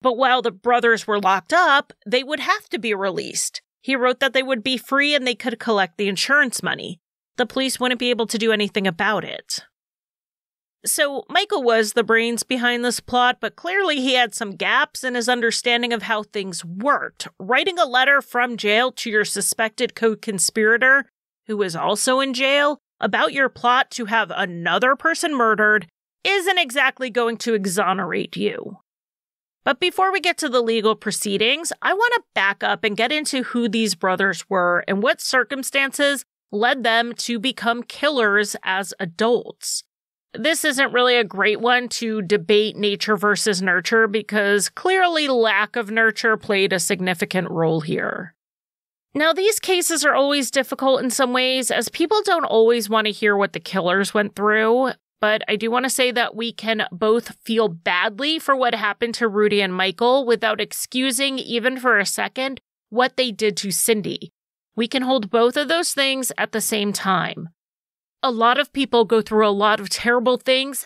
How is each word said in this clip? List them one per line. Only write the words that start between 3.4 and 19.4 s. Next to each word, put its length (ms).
He 140
wrote 240
that 120
they 100
would 200
be 160
free 360
and 120
they 80
could 240
collect 400
the 100
insurance 540
money. 380
The 100
police 340
wouldn't 180
be 120
able 180
to 100
do 140
anything 340
about 380
it. 400
So 420
Michael 360
was 280
the 120
brains 400
behind 400
this 160
plot, 400
but 160
clearly 400
he 180
had 200
some 200
gaps 480
in 140
his 120
understanding 640
of 100
how 200
things 420
worked. 600
Writing 380
a 80
letter 360
from 340
jail 360
to 180
your 140
suspected 720